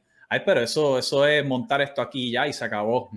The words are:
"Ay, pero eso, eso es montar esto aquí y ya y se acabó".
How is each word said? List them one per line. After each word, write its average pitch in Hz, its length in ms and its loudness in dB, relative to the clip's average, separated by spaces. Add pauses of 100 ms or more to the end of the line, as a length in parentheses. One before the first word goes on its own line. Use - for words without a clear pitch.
(280)
"Ay, 127 160 -2
pero 151 180 4
eso, 139 360 2
eso 139 300 2
es 147 180 4
montar 135 360 0
esto 135 200 -2
aquí 123 280 -6
y - 20 -4
ya 127 160 0
y 135 60 -6
se 123 120 -8
acabó". 110 520 -2